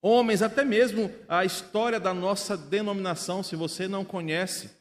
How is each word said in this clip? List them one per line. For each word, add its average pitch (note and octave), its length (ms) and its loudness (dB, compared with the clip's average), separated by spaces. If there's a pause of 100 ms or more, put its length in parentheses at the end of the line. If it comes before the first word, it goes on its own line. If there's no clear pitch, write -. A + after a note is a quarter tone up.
homens, A3 400 4
até A3+ 240 2
mesmo A3 460 2 (180)
a F3 160 2
história A3 540 -2
da F#3 140 0
nossa F#3+ 440 -2
denominação, F#3+ 880 -2
se F3+ 120 -8
você E3 320 -4
não G3 160 -4
conhece F3+ 760 -4